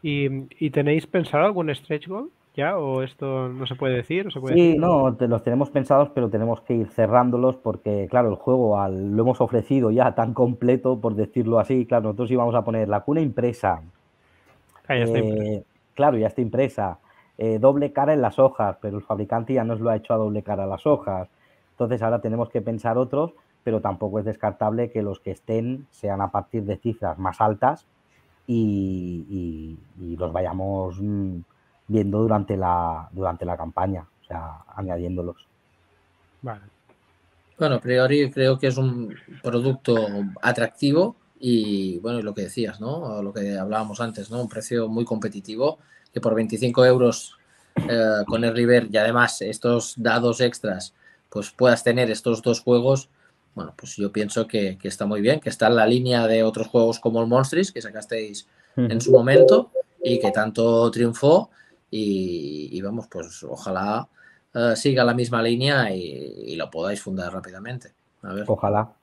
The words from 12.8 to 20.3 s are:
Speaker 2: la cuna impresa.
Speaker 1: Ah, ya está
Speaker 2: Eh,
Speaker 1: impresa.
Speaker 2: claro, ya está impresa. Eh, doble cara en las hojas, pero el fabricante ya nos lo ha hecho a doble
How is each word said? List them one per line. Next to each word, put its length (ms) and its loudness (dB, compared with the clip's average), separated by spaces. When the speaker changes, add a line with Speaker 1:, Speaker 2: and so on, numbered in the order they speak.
Speaker 2:
la 120 0
cuna 200 -2
impresa. 600 -2
Speaker 1:
Ah, 80 0
ya 80 2
está 140 0
Speaker 2:
Eh, 120 0
Speaker 1:
impresa. 360 -4
Speaker 2:
claro, 220 2
ya 100 0
está 140 -4
impresa. 580 -2
Eh, 200 -2
doble 340 4
cara 200 2
en 80 2
las 180 0
hojas, 420 2
pero 160 -6
el 60 -8
fabricante 500 -4
ya 100 0
nos 160 -4
lo 100 -2
ha 60 2
hecho 180 -4
a 40 0
doble 260 -2